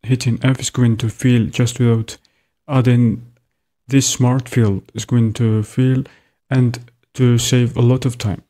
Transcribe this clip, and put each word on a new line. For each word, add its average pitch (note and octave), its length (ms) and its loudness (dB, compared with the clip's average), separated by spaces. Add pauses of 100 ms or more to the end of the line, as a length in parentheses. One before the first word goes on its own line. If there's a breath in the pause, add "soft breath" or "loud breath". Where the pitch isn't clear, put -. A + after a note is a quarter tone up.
Hitting B2 400 -2
F C3 160 0
is - 100 -8
going A#2 280 0
to A2+ 120 -4
feel A#2+ 360 0
just - 340 -4
without A#2 380 0 (500)
adding A#2+ 580 2 (640)
this C3+ 220 2
smart B2 400 -2
fill G#2 340 0 (100)
is A2 120 -8
going A#2 280 0
to A2 300 -2
feel C3 400 -2 (460 soft breath)
and B2 420 -2 (220)
to B2 240 2
save A#2+ 400 0
a B2 40 0
lot B2 240 2
of A#2+ 120 -4
time. G2+ 320 -6